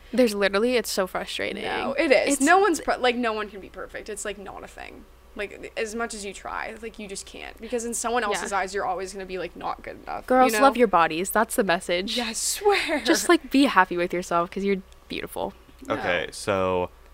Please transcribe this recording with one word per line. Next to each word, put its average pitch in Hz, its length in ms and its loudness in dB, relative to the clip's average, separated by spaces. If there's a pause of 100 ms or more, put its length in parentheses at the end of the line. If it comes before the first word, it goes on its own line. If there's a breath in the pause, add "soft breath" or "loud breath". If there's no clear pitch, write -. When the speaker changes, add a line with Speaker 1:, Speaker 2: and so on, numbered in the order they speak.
(120 soft breath)
Speaker 1:
There's 226 240 4
literally, 202 400 2
it's 220 140 -2
so 190 180 0
frustrating. - 560 -6
Speaker 2:
No, - 340 -2
it 302 140 4
is. 269 220 4
Speaker 1:
It's - 80 -2
Speaker 2:
No 339 160 8
one's 392 220 4
per-, - 180 0
like, 247 180 2
no 233 160 -2
one 208 180 -6
can 202 100 -14
be 151 80 -16
perfect. - 400 -12
It's, 208 160 -10
like, 208 140 -8
not - 240 -14
a 196 60 -16
thing. - 360 -18 (300)
Like, 208 440 -10
as 220 160 -4
much 233 180 -4
as 208 140 -12
you 190 80 -10
try, 90 480 -8
like, 226 160 -14
you 208 100 -10
just 196 160 -12
can't. - 340 -16
Because 226 280 -6
in 233 80 -6
someone 233 280 0
Speaker 1:
Yeah. 208 60 -2
Speaker 2:
else's 196 240 -2
eyes, 190 220 -2
you're 196 100 -2
always 185 300 -4
gonna 190 120 -10
be, 185 120 -8
like, 170 180 -8
not 170 260 -8
good - 220 -12
enough, - 200 -8
you - 40 -16
Speaker 1:
Girls, 254 240 6
Speaker 2:
know? 214 80 2
Speaker 1:
love 269 160 6
your 240 100 6
bodies. 165 440 2
That's 226 260 0
the 233 80 2
message. 190 540 0
Speaker 2:
Yeah, 233 80 -2
I 226 80 -6
swear. 349 640 0
Speaker 1:
Just, 226 300 2
like, 320 200 2
be 277 140 6
happy 185 320 4
with 175 160 0
yourself 175 380 0
'cause 196 120 -6
you're 196 200 0 (260)
beautiful. - 460 -6 (340)
Speaker 2:
No. 110 60 0
Speaker 3:
Okay, 87 380 -2
so 92 580 0 (240)